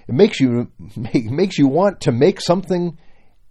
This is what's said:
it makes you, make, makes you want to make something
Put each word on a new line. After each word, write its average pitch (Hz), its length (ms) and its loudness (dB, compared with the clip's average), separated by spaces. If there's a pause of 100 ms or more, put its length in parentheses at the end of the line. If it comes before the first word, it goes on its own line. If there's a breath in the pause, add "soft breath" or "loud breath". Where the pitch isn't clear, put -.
it - 60 -6
makes 170 260 4
you, 120 300 0 (260)
make, 113 280 -4
makes 156 340 -4
you 143 80 4
want 175 360 0
to 139 100 0
make 143 280 2
something 175 580 -2 (520 soft breath)